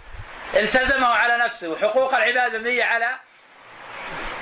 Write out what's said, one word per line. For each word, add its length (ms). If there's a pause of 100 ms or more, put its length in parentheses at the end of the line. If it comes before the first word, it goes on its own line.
(540)
التزمه 520
على 300
نفسه، 320
وحقوق 460
العباد 420
مبنية 280
على 320 (1300)